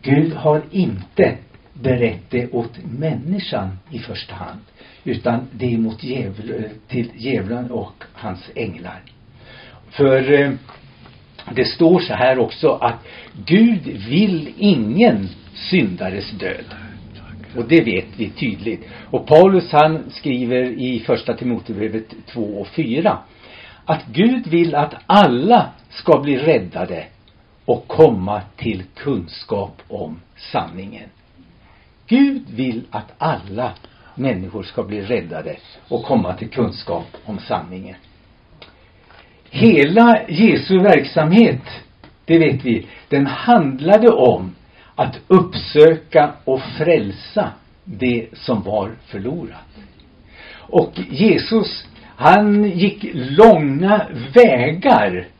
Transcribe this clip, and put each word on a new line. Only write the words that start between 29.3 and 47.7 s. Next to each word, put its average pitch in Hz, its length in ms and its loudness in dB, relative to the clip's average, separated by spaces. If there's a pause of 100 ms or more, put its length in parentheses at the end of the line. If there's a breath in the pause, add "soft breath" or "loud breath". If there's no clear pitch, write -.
om - 320 -12 (160)
sanningen. 98 720 -10 (1000 soft breath)
Gud 277 440 2
vill 120 400 -6
att - 280 -12
alla 120 540 -6 (420 soft breath)
människor 101 480 -6
ska - 200 -8
bli 101 180 -8
räddade 85 560 -8 (320)
och 117 160 -6
komma 92 300 -2
till - 140 -12
kunskap 95 580 -6 (180)
om 104 140 -12
sanningen. 92 580 -10 (1500 soft breath)
Hela 214 800 4
Jesu 185 500 2
verksamhet, 165 840 4 (600)
det 165 140 4
vet 131 260 2
vi, 113 220 -2 (220 loud breath)
den 139 180 2
handlade 185 840 4
om 98 460 2 (400 soft breath)
att 139 340 -4
uppsöka 160 1040 4 (120)
och 131 180 -2
frälsa 147 880 -2 (320)